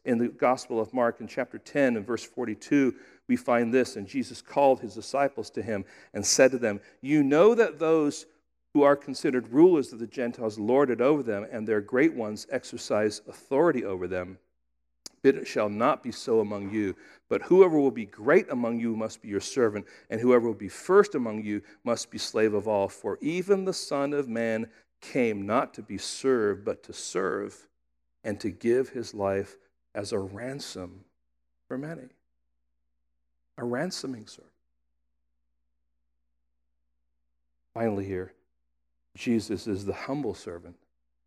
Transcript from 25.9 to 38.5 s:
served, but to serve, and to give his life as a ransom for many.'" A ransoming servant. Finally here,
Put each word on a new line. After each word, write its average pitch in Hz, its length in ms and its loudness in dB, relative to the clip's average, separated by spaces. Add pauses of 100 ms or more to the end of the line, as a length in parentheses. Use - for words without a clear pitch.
served, 107 640 0
but 107 200 -6
to - 100 -18
serve, - 760 -6 (560)
and 104 160 -6
to 110 100 -6
give 117 400 0
his 113 240 -12
life 98 440 -4 (360)
as 101 180 -10
a 110 80 -2
ransom 98 840 -12 (640)
for 131 100 -8
many.'" 143 320 -12 (1500)
A 123 80 -8
ransoming 123 600 -6
servant. - 260 -20 (3250)
Finally 107 320 -2
here, 92 280 -6 (840)